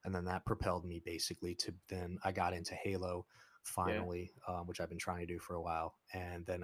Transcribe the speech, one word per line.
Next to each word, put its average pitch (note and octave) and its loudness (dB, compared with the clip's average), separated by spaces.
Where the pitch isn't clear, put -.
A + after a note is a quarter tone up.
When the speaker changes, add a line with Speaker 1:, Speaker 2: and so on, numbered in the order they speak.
Speaker 1:
And F#2+ 0
then F2+ 2
that F2+ 2
propelled F2+ 2
me E2+ -4
basically E2+ -2
to, - -2
then F2+ -2
I F#2+ 4
got F2+ 4
into F2 -2
Halo F2+ 0
finally, F2+ 2
Speaker 2:
Yeah. - -
Speaker 1:
um, F2+ 0
which F2+ -2
I've E2+ 0
been E2+ -4
trying F2+ 0
to E2+ -2
do E2+ -2
for F2+ -4
a E2+ 0
while. E2 0
And F2+ -2
then, F2+ 0